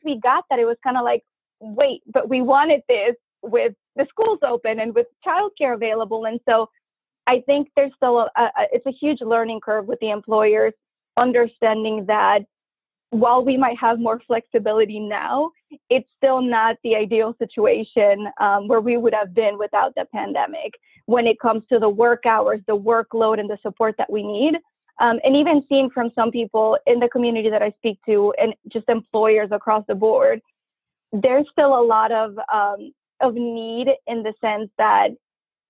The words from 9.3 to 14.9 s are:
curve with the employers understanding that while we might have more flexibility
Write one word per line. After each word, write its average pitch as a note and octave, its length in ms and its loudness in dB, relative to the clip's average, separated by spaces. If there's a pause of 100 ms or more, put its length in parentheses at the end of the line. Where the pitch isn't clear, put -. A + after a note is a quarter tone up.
curve G#3+ 260 -4
with - 140 -6
the A3 100 -4
employers G#3+ 640 2 (440)
understanding A3+ 880 0
that G#3 320 2 (720)
while A#3+ 320 4
we C4 140 0
might A#3+ 220 0
have A#3 200 0
more A3+ 280 -2
flexibility A3 720 0